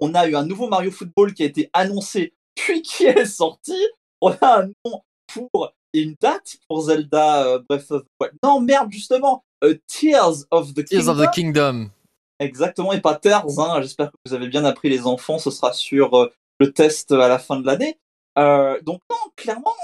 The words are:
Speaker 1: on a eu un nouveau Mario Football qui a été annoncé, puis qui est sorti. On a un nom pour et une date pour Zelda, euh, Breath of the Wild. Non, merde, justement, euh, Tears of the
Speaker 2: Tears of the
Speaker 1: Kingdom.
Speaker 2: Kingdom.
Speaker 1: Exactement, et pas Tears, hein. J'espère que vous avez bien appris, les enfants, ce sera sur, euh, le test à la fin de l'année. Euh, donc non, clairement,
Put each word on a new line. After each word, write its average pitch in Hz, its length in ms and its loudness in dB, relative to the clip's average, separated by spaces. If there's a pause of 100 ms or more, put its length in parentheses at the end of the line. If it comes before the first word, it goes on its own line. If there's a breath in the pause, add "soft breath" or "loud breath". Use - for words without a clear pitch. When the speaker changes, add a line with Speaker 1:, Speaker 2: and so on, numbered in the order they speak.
Speaker 1:
on 151 160 -2
a 175 100 4
eu 151 80 0
un 143 100 -2
nouveau 196 220 -6
Mario 190 240 -2
Football 196 420 0
qui 160 120 -4
a - 20 2
été 147 260 -4
annoncé, 196 640 -2 (220)
puis 330 260 -2
qui - 220 -4
est 240 220 4
sorti. - 500 -6 (440)
On 185 200 4
a 220 220 4
un 190 80 -6 (140)
nom 226 180 -10 (300)
pour 220 400 -4 (200)
et 156 80 0
une 156 200 -6
date 302 360 -2 (100)
pour 160 140 -6
Zelda, 151 640 2
euh, 127 240 0
Breath 143 240 -4
of 139 100 -2
the - 60 -20 (120)
Wild. - 220 -6
Non, 277 180 4
merde, 240 300 2
justement, 254 540 -2 (180)
euh, 151 240 2
Tears 196 640 2
of 151 240 0
the 147 100 -4
Speaker 2:
Tears 190 220 0
of 156 120 0
the 151 120 2
Speaker 1:
Kingdom. 143 540 -2
Speaker 2:
Kingdom. 101 60 -16 (500)
Speaker 1:
Exactement, 151 520 -4
et 202 80 -2
pas 151 140 2
Tears, 160 460 0
hein. 160 200 -2
J'espère 147 300 -6
que - 60 -20 (100)
vous 127 80 -10
avez 123 140 -6
bien 147 160 -2
appris, 143 240 0
les 127 180 0
enfants, 127 320 -4
ce 139 140 -6
sera 123 200 -2
sur, 135 460 2
euh, 123 140 2 (260)
le 139 140 4
test 151 400 2
à 127 160 6
la 127 100 2
fin 135 220 -8
de 127 60 -6
l'année. 233 340 -2 (360)
Euh, 143 460 4
donc 165 260 -8
non, 453 280 -8
clairement, 254 480 -6